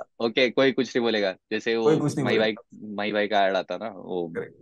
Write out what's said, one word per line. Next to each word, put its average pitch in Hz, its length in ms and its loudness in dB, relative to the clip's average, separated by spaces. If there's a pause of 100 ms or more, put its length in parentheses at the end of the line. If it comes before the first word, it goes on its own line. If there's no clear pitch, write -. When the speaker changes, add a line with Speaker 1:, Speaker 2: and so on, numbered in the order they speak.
(200)
Speaker 1:
ओके, 117 300 2
कोई 135 220 4
कुछ 120 240 -2
नहीं 123 80 2
बोलेगा। 104 340 0 (140)
जैसे 110 240 -2
वो 113 80 0
Speaker 2:
कोई 151 160 4
कुछ 143 160 -2
नहीं 139 100 -2
Speaker 1:
माई 107 120 2
Speaker 2:
बोलेगा। 110 240 0
Speaker 1:
भाई, - 340 -14
माई 101 160 -4
भाई 104 160 0
का 101 200 4
ऐड 95 80 0
आता 90 220 -2
ना, 110 120 -8
वो 92 400 -6
Speaker 2:
करेक्ट, - 320 -10